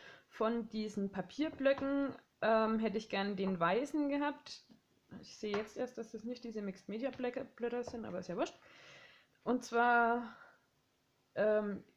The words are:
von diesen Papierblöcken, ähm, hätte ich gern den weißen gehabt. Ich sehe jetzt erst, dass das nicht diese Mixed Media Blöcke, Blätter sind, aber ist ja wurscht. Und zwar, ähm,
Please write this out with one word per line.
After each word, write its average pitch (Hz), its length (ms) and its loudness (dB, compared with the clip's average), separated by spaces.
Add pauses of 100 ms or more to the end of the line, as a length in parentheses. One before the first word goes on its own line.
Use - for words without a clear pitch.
(280)
von 226 420 0
diesen 208 420 -4
Papierblöcken, 277 1000 0 (280)
ähm, 220 380 4
hätte 220 180 0
ich 214 120 -6
gern 202 260 0
den 190 240 0
weißen 277 500 4
gehabt. 285 540 -2 (580)
Ich - 160 -18
sehe 208 180 -4
jetzt 214 220 -4
erst, 247 200 -6
dass 226 140 -10
das 214 120 -10
nicht 240 200 -8
diese 220 180 -8
Mixed 196 280 -8
Media 226 220 -4
Blöcke, 247 340 -4
Blätter 240 380 -6
sind, 233 200 -8
aber 185 160 -6
ist 180 100 -6
ja 175 60 -4
wurscht. 262 220 -2 (840)
Und 247 200 0
zwar, 233 720 4 (1000)
ähm, 208 480 2 (140)